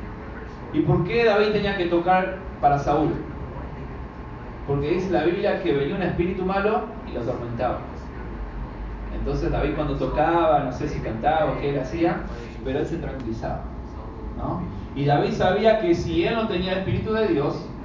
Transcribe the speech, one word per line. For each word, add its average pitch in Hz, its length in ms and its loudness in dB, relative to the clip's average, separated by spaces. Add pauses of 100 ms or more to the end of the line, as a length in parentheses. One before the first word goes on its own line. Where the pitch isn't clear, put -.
(720)
¿Y 151 100 4
por 175 220 4
qué 233 220 4
David 214 220 6
tenía 202 300 2
que 175 80 2
tocar 180 520 4 (240)
para 143 160 6
Saúl? 147 320 2 (1600)
Porque 143 240 0
dice 185 180 2
la 156 140 4
Biblia 196 400 2
que 156 100 2
venía 139 220 0
un 180 80 0
espíritu 180 420 0
malo 202 380 2 (260)
y 120 40 -8
lo 120 80 -4
atormentaba. 120 580 -2 (1400)
Entonces 143 340 -2
David 147 240 0
cuando 147 200 -2
tocaba, 151 680 4
no 131 80 -2
sé 147 160 -4
si 143 120 -4
cantaba 151 540 2
o 139 60 -4
qué 143 120 0
él 139 80 0
hacía, 165 380 0 (460)
pero 131 140 -2
él - 80 0
se 165 120 -4
tranquilizaba, 117 640 -4 (760)
¿no? - 240 -2 (340)
Y 139 100 0
David 143 260 4
sabía 214 500 6
que 170 140 4
si 165 280 2
él 226 120 2
no 220 120 2
tenía 185 260 0
el 190 60 0
espíritu 190 340 0
de 220 160 4
Dios, 147 360 0 (200)